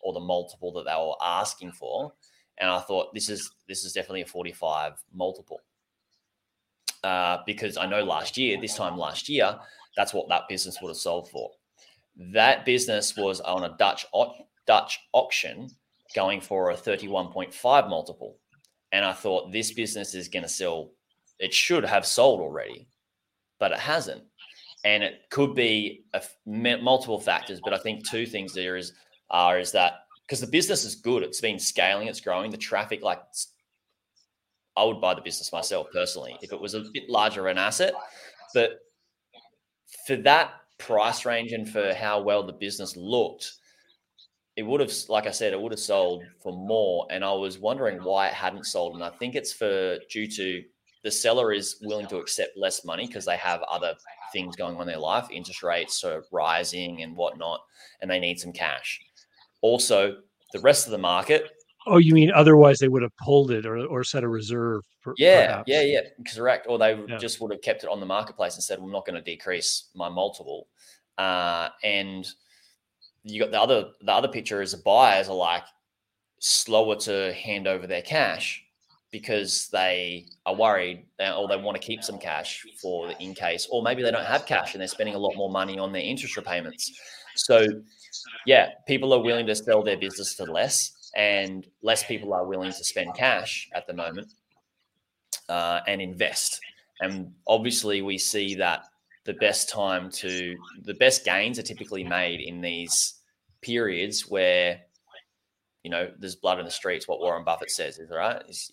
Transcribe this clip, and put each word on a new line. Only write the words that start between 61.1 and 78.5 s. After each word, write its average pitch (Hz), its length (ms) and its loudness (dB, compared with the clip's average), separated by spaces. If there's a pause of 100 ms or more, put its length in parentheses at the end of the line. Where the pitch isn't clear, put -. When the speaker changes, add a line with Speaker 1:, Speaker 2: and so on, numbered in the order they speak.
Speaker 2:
Oh, 202 120 8
you 160 160 10
mean 156 200 10
otherwise 151 460 12
they 135 80 4
would 127 140 2
have 117 140 -4
pulled 139 340 4
it 110 140 0
or, 113 220 -4
or 131 180 -4
set 127 200 -2
a 117 40 0
reserve 113 540 -2 (200)
per-, 139 140 -10
Speaker 1:
Yeah, 160 300 8
Speaker 2:
perhaps? 98 200 -2
Speaker 1:
yeah, 143 160 4
yeah, 143 180 4 (340)
correct. 123 340 2
Or 117 100 2
they 110 180 6 (100)
Speaker 2:
Yeah. 117 120 -8
Speaker 1:
just 117 220 -6
would 107 120 -6
have - 100 -8
kept - 220 -2
it - 60 -6
on 101 100 -2
the 95 60 -8
marketplace 95 480 -2
and - 80 -8
said, 95 160 -4
"I'm 95 140 -12
not 98 140 -6
gonna 87 160 -8
decrease 85 720 -6
my 87 140 -6
multiple." 90 600 -6 (480)
Uh, 87 540 0 (120)
and 98 440 -2 (960)
you 107 160 -8
got 107 120 2
the 107 80 2
other, 117 320 4 (100)
the 101 100 2
other 123 160 4
picture 107 340 -4
is 95 100 -4
the 92 60 -8
buyers 101 500 6
are, 95 80 -4
like, 87 280 0 (760)
slower 110 560 2
to 98 380 -2
hand 101 340 -4
over 92 180 -2
their 90 160 -4
cash 127 640 -2 (480)